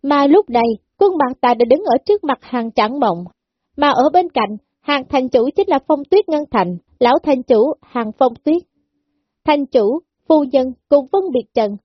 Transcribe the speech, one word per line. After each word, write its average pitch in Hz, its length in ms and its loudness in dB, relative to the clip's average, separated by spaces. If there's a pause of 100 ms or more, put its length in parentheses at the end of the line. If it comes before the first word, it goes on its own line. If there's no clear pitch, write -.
Mà 285 240 0
lúc 339 240 4
này, 233 140 0 (340)
quân 392 200 2
Mạc 262 220 -2
Tà 247 140 2
đã 233 140 2
đứng 302 160 2
ở 262 120 0 (100)
trước 415 180 0
mặt 277 160 -4
Hàng 226 320 -8
Trảng 240 280 -2
Mộng, 180 240 -2 (520)
mà 294 120 2
ở 269 240 2
bên 349 160 2
cạnh, 214 280 -4 (240)
Hàng 285 280 -4
thành 262 200 -2
chủ 247 280 0
chính 392 120 -2
là 294 100 0 (100)
Phong 294 220 -2
Tuyết 403 180 2
Ngân 302 220 -2
Thành, 180 260 -2 (240)
lão 247 220 2
thành 262 200 -2
chủ 233 300 2 (100)
Hàng 226 360 -8
Phong 254 160 2 (100)
Tuyết. 339 180 0 (800)
Thành 294 220 0
chủ, 247 340 0 (280)
phu - 160 4
nhân 262 280 -2 (160)
cùng 285 240 2
Vân 392 100 0 (100)
Biệt 240 220 -4
Trần. 208 300 -2